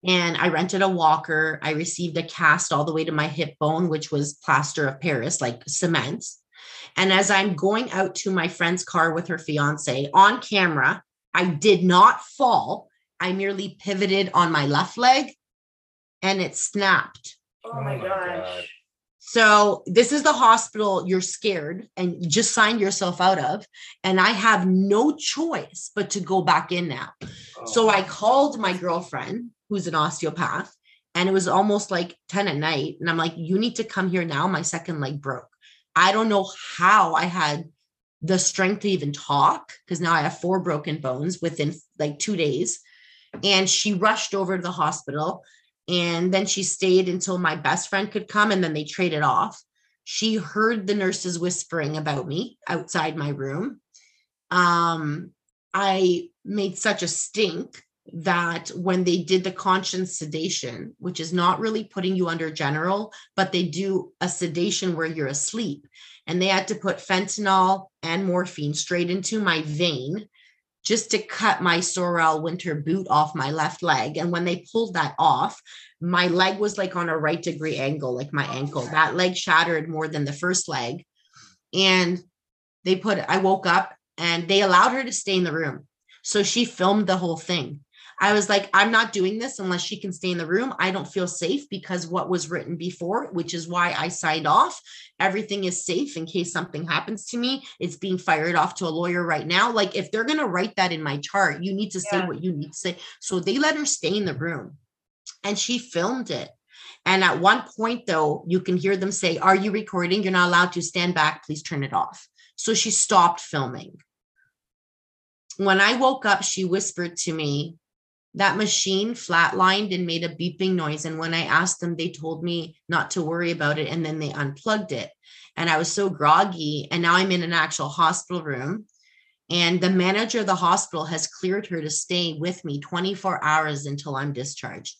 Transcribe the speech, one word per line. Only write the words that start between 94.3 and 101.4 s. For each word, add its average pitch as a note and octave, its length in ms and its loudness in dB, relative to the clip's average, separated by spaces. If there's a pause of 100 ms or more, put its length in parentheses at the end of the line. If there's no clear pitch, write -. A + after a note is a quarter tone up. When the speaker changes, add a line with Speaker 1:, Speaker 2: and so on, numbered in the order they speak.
Speaker 1:
off, A#3 340 4 (380)
everything G3 460 -2
is F3+ 200 -4
safe F3 300 -2
in E3 100 -6
case E3+ 280 -4
something E3 340 -6
happens - 400 -4
to A#3+ 100 -8
me. C4 300 -4 (100)
It's F3+ 200 -6
being F#3+ 200 -4
fired E3+ 380 2
off E3+ 200 2
to F#3 100 -4
a D#3+ 160 -2
lawyer F3 200 -2
right D#3 240 -2
now." G3 240 4
Like, G#3 280 0
if - 140 -6
they're A3 120 -2
gonna D4+ 240 0
write G#3 300 -2
that F3+ 160 2
in D#3 100 -6
my C#3+ 140 -4
chart, D#3 440 0